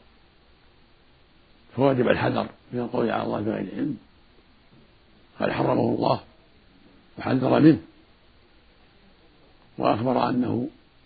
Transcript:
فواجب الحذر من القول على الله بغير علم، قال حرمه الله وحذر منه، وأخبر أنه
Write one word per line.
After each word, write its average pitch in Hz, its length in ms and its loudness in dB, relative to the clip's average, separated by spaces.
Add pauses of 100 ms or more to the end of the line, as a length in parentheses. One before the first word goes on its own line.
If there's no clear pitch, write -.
(1800)
فواجب 127 320 2
الحذر 120 400 -2 (260)
من 123 60 -4
القول 120 300 -4
على 110 140 -4
الله 113 180 -6
بغير 104 340 -6
علم، - 220 -6 (1400)
قال 101 120 0
حرمه 120 440 0
الله 117 260 0 (960)
وحذر 123 420 2
منه، 147 200 8 (2000)
وأخبر 123 520 0
أنه 123 400 -2 (360)